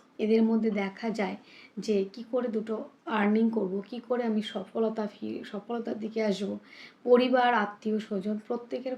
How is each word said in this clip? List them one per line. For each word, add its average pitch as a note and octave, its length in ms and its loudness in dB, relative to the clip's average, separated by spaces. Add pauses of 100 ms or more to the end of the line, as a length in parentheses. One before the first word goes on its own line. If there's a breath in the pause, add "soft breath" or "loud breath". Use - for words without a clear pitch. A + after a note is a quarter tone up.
(180)
এদের A3+ 260 4
মধ্যে A3 280 4
দেখা G3 380 -4
যায় G3 280 -2 (400 loud breath)
যে G3+ 360 0
কি A#3 180 -12
করে B3 160 0
দুটো A3 420 -4 (160)
আর্নিং A3 440 4
করব, G3+ 400 -2
কি A#3+ 100 -10
করে A#3+ 240 -2
আমি G#3+ 180 0
সফলতা A3 680 -4
ফি-, G#3+ 360 -8
সফলতার A3+ 560 -8
দিকে A3 240 -4
আসব। G3+ 340 -2 (460 loud breath)
পরিবার, B3 500 6
আত্মীয় G#3+ 460 0
স্বজন, G#3 480 -4
প্রত্যেকের B3+ 500 -6